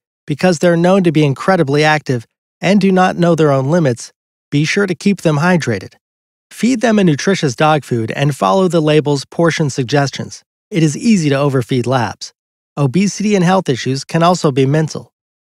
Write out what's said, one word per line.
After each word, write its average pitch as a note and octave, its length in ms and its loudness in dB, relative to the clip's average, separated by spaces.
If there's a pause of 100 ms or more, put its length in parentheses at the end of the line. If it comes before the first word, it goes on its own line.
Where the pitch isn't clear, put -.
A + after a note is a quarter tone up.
(280)
because E3 320 0
they're E3+ 180 2
known F3+ 260 2
to E3+ 80 0
be D3+ 140 2
incredibly D3 580 0
active D3 420 -2 (340)
and F#3+ 220 2
do G3 100 2
not F#3 240 2
know E3+ 200 2
their D3+ 160 2
own C3+ 200 0
limits, D#3 400 0 (400)
be D3 140 0
sure G3+ 220 -2
to F3+ 80 -4
keep G3+ 260 -2
them D#3 160 2
hydrated. C#3 560 -2 (580)
Feed A#3 300 -2
them A3 180 2
a G3 40 4
nutritious D#3 520 0
dog D3+ 280 0
food A2+ 280 -4
and C#3+ 240 -2
follow F#3+ 320 0
the E3 140 0
label's D3 440 0
portion E3 440 -2
suggestions. C3+ 720 -4 (260)
It E3 140 -2
is D3+ 140 0
easy F#3+ 320 2
to C#3 60 0
overfeed C3+ 500 -2
labs. B2 480 -4 (440)
Obesity F#3+ 580 0
and F#3 80 2
health F#3 260 0
issues C3+ 340 -4
can E3 200 -2
also E3+ 280 2
be C3+ 140 2
mental. D3+ 460 -2 (380)